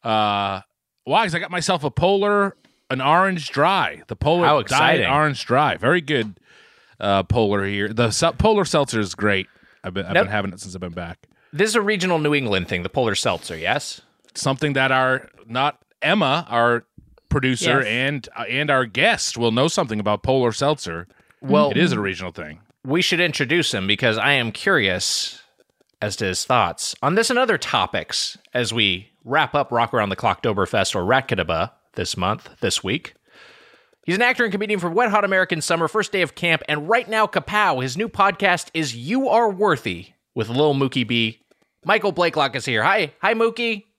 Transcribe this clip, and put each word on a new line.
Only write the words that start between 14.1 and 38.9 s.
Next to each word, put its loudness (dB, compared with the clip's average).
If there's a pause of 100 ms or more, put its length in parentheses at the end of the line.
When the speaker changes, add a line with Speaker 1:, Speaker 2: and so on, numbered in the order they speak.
Speaker 1:
Something -2
that 2
our, 0 (180)
not -2 (220)
Emma, 0
our 2 (440)
producer, 0
Speaker 2:
Yes. -2
Speaker 1:
and, -4
uh, -8
and -2
our 4
guest 0
will 2
know 2
something -2
about 0
Polar 2
Seltzer. -4 (360)
Speaker 2:
Well, 4
Speaker 1:
It -2
is 4
a 0
regional -4
thing. -14 (240)
Speaker 2:
we 0
should 0
introduce 0
him -2
because 2
I 0
am 0
curious 0 (640)
as -4
to -4
his -4
thoughts 0
on 0
this 2
and 0
other 2
topics -4 (160)
as -2
we 0 (160)
wrap 0
up 0
Rock 0
Around 2
the -4
Clocktoberfest 0
or 0
Ratkadaba 0 (240)
this -6
month, -2 (120)
this -2
week. -4 (880)
He's 0
an 2
actor 0
and -2
comedian -2
from -4
Wet 2
Hot 4
American 0
Summer, 0
First -2
Day 0
of -2
Camp, 0
and -2
Right 2
Now 2
Kapow. 0
His -6
new -4
podcast 0
is -2